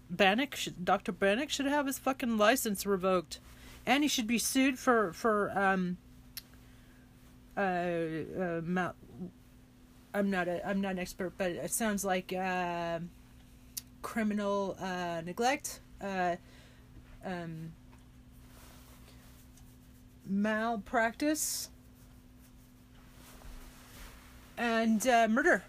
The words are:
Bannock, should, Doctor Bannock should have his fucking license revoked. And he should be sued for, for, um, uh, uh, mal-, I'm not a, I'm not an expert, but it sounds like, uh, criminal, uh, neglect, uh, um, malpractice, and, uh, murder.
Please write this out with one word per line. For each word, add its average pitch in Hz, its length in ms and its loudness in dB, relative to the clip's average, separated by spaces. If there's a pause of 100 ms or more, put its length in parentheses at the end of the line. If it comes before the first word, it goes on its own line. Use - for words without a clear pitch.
Bannock, 208 460 2
should, 165 300 -8
Doctor 185 260 2
Bannock 202 400 0
should 277 160 -2
have 285 200 2
his 269 120 -4
fucking 254 400 -2
license 208 480 2
revoked. 185 540 0 (440)
And 277 200 4
he 294 40 2
should 233 200 0
be 233 100 2
sued 262 400 2
for, 220 340 4
for, 208 460 0
um, 190 380 2 (1600)
uh, 202 40 0
uh, 170 1000 -2
mal-, 175 320 -2 (1160)
I'm 202 180 2
not 180 160 0
a, 175 200 -2
I'm 196 140 0
not 196 120 -2
an 180 80 -4
expert, 180 360 -6
but 185 140 -2
it 165 220 -6
sounds 208 320 -2
like, 185 280 -2
uh, 175 680 -2 (1000)
criminal, 202 800 -2
uh, 175 440 -4
neglect, 240 560 -2 (240)
uh, 185 320 0 (880)
um, 165 480 -8 (2500)
malpractice, 226 1400 0 (3000)
and, 226 480 2
uh, 233 220 8
murder. 262 400 4